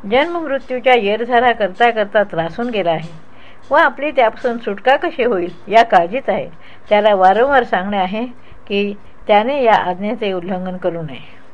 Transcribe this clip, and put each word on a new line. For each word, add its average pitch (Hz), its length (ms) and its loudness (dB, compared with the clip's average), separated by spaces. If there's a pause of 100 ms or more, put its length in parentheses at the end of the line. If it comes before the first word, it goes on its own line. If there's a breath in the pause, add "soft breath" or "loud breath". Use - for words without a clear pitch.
(120)
जन्ममृत्यूच्या 269 800 0
येरझारा 233 580 2
करता 220 380 2
करता 214 340 0
त्रासून 170 460 -4
गेला 185 220 0
आहे 160 180 -4 (640 loud breath)
व 277 40 2
आपली 294 360 2
त्यापासून 240 460 0
सुटका 233 380 0
कशी 302 280 -4
होईल 180 280 -2 (160)
या 226 160 6
काळजीत 208 460 2
आहे, 170 200 -2 (400 loud breath)
त्याला 208 260 4
वारंवार 226 480 4
सांगणे 202 340 -2
आहे 196 280 -2 (420 soft breath)
की 202 260 -2 (340 soft breath)
त्याने 240 360 4
या 220 120 6
आज्ञेचे 202 580 -2
उल्लंघन 185 440 -6
करू 170 240 -4
नये. 131 380 -14 (140)